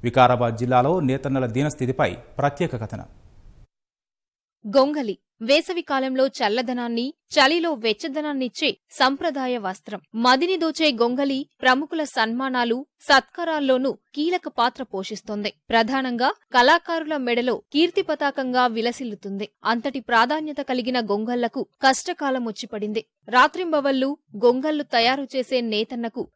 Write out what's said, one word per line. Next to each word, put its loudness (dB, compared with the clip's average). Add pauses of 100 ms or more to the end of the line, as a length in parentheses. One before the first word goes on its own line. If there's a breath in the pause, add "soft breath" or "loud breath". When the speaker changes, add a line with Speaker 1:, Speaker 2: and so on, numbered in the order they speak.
Speaker 1:
వికారాబాద్ 4
జిల్లాలో 2
నేతన్నల 0
దీనస్థితిపై -2
ప్రత్యేక -4
కథనం. -10 (1600)
Speaker 2:
గొంగలి 2 (240)
వేసవి 0
కాలంలో 0
చల్లదనాన్ని, -4 (200)
చలిలో 2
వెచ్చదనాన్నిచ్చే -4 (140)
సంప్రదాయ -2
వస్త్రం. -8 (140)
మదిని 2
దోచే 2
గొంగలి 0 (140)
ప్రముఖుల 0
సన్మానాలు, -2 (160)
సత్కారాల్లోనూ 2
కీలక -4
పాత్ర -2
పోషిస్తోంది. -8 (160)
ప్రధానంగా 0 (200)
కళాకారుల 4
మెడలో 0 (120)
కీర్తి 2
పతాకంగా 0
విలసిల్లుతుంది. -4 (160)
అంతటి -2
ప్రాధాన్యత 0
కలిగిన -2
గొంగళ్లకు -2 (200)
కష్టకాలం 0
వచ్చిపడింది. -6 (240)
రాత్రింబవళ్లు 2 (200)
గొంగళ్ళు 2
తయారు 0
చేసే -2
నేతన్నకు -4